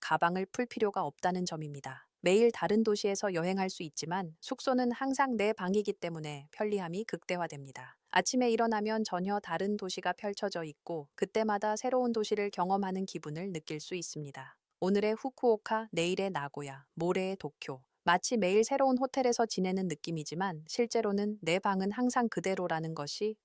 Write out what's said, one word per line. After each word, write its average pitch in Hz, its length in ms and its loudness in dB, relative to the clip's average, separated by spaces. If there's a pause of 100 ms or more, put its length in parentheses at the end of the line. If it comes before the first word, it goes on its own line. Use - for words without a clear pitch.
가방을 175 460 2
풀 247 200 -2
필요가 202 380 0
없다는 180 400 -2
점입니다. 147 640 -8 (120)
매일 220 300 6
다른 214 320 2
도시에서 208 520 0
여행할 190 340 0
수 185 140 -8
있지만 165 580 -4
숙소는 254 520 0
항상 269 440 0
내 208 160 2
방이기 202 400 0
때문에 156 600 -6
편리함이 202 520 -2
극대화됩니다. 147 920 -6 (140)
아침에 247 380 4
일어나면 220 540 2
전혀 190 360 -2
다른 190 360 -2
도시가 185 380 -2
펼쳐져 196 500 -4
있고 151 520 -8
그때마다 214 600 0
새로운 247 360 0
도시를 208 380 -2
경험하는 190 540 0
기분을 165 480 -6
느낄 156 260 -6
수 - 160 -8
있습니다. 143 640 -10 (240)
오늘의 202 380 4
후쿠오카, 226 720 0
내일의 185 380 0
나고야, 143 640 -8
모레의 185 420 -2
도쿄. 139 460 -10 (240)
마치 180 300 4
매일 202 280 4
새로운 269 340 4
호텔에서 247 480 2
지내는 185 420 0
느낌이지만 165 760 -4
실제로는 214 760 0
내 170 180 2
방은 190 320 0
항상 240 380 2
그대로라는 170 640 -2
것이 160 400 -4 (100)